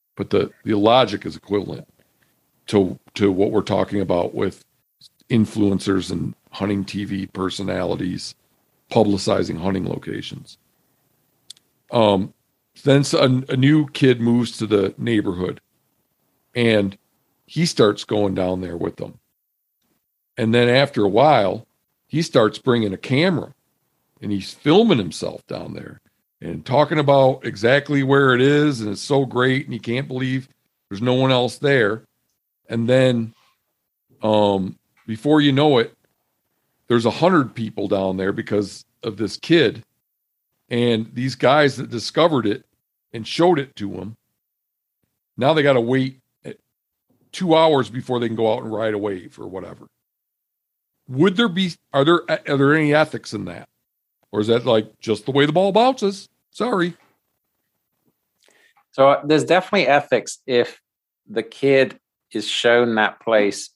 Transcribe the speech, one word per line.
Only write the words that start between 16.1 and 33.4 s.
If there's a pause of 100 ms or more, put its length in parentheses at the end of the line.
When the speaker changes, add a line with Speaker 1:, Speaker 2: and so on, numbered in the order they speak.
Speaker 1:
and (480)
he
starts
going
down
there
with
them. (1200)
And
then
after
a
while, (400)
he
starts
bringing
a
camera, (680)
and
he's
filming
himself
down
there (400)
and
talking
about
exactly
where
it
is,
and
it's
so
great,
and
he
can't
believe (420)
there's
no
one
else
there. (640)
And
then, (880)